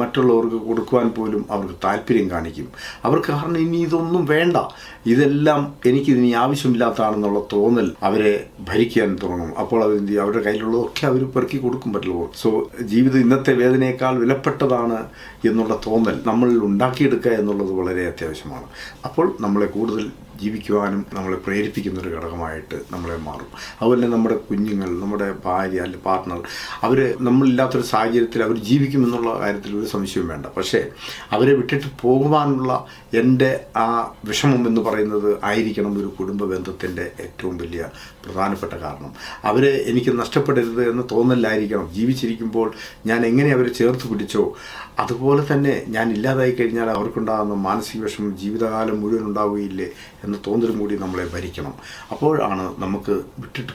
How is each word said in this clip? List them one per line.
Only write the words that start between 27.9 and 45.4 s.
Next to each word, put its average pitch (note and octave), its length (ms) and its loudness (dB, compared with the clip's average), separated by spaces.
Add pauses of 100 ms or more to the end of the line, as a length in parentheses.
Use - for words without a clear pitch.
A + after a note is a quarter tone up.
സാഹചര്യത്തിൽ A#2 560 2
അവർ A2+ 100 0 (120)
ജീവിക്കുമെന്നുള്ള B2 600 2 (120)
കാര്യത്തിൽ G2+ 360 -4
ഒരു G#2+ 140 -2
സംശയവും G2 380 -2
വേണ്ട. D2 140 -8 (120)
പക്ഷേ - 220 0 (560)
അവരെ B2+ 240 6
വിട്ടിട്ട് C#3 300 -2 (140)
പോകുവാനുള്ള C3+ 680 4 (500)
എൻ്റെ C3 300 6 (340)
ആ - 20 2 (420)
വിഷമം B2 400 4
എന്ന് A2 180 4
പറയുന്നത് G#2+ 420 0 (200)
ആയിരിക്കണം G#2 520 0
ഒരു G2 80 -4 (100)
കുടുംബ G2 240 -4 (100)
ബന്ധത്തിൻ്റെ F2+ 520 -6 (200)
ഏറ്റവും F2+ 380 -8
വലിയ E2 200 -8 (400)
പ്രധാനപ്പെട്ട F#2+ 500 -2 (120)
കാരണം. C#2+ 260 -12 (380)
അവരെ C3+ 240 4 (180)
എനിക്ക് B2 200 2 (100)
നഷ്ടപ്പെടരുത് B2 720 0
എന്ന B2 120 -2 (100)
തോന്നലായിരിക്കണം. G#2+ 760 2 (100)
ജീവിച്ചിരിക്കുമ്പോൾ A2+ 680 0 (440)
ഞാൻ A#2 80 2 (120)
എങ്ങനെ C#3 260 4
അവരെ B2 220 2
ചേർത്ത് B2 320 2
പിടിച്ചോ, G2+ 340 0 (580)
അതുപോലെ C3+ 480 2